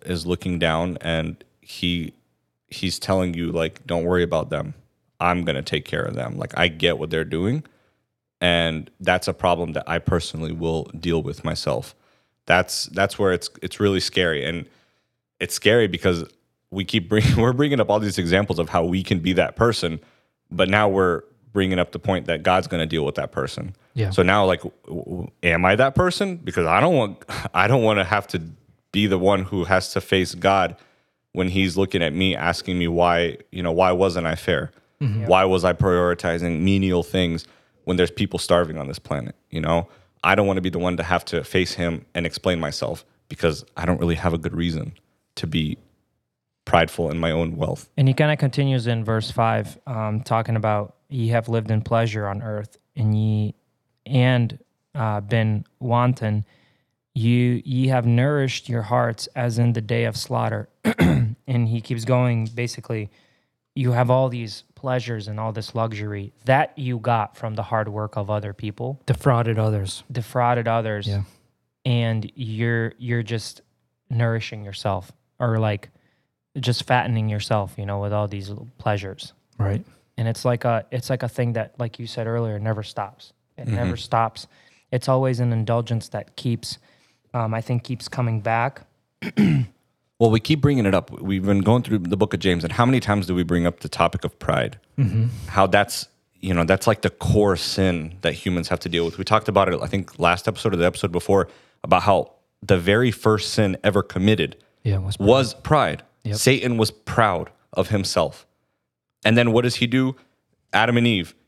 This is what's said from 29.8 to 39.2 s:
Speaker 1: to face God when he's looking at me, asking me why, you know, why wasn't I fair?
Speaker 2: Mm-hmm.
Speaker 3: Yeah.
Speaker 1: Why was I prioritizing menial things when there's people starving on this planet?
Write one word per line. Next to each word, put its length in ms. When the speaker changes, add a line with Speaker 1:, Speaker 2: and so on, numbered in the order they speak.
Speaker 1:
to 100
face 320
God 440
when 160
he's 260
looking 260
at 120
me, 240
asking 420
me 80
why, 520
you 100
know, 120
why 180
wasn't 360
I 80
fair? 360
Speaker 2:
Mm-hmm. 220
Speaker 3:
Yeah. 40
Speaker 1:
Why 160
was 220
I 80
prioritizing 880
menial 420
things 420
when 120
there's 140
people 280
starving 380
on 100
this 120
planet? 360